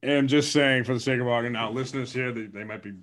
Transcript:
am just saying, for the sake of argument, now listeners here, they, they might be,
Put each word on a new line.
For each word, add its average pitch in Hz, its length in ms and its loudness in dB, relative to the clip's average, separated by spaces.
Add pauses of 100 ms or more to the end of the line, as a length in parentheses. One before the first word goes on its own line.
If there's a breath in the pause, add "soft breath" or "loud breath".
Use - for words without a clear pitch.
am 139 260 2
just 143 240 4
saying, 135 320 4
for 127 100 0
the 117 60 -2
sake 127 200 0
of 123 60 -2
argument, 120 280 0
now 113 160 -4
listeners 127 420 -6
here, 127 180 -2
they, 113 140 -6
they 104 180 -12
might 107 220 -12
be, 101 80 -10 (100)